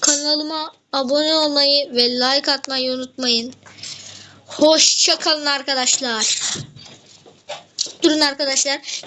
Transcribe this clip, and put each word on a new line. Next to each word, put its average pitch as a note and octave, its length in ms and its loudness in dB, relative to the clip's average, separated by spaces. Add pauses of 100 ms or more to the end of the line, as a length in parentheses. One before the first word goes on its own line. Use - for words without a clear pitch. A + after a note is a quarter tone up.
Kanalıma D4+ 720 -2 (200)
abone C#4+ 420 2
olmayı C#4+ 600 2
ve A#3+ 160 2
like C4 420 0
atmayı C4 400 -4
unutmayın. B3+ 640 -4 (920)
Hoşça D#4 720 4
kalın D#4 280 -2
arkadaşlar. C4 920 0 (1600)
Durun D#4 180 4
arkadaşlar. C#4 880 -2